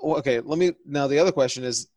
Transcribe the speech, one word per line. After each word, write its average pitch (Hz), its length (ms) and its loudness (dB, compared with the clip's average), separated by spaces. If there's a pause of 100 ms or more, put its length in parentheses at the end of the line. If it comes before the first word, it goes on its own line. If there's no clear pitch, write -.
well, 156 160 0
okay, 131 220 0
let 156 180 -4
me. 175 140 2 (120)
Now 143 220 -2
the 139 140 2
other 180 120 4
question 127 300 0
is, 117 240 -6 (100)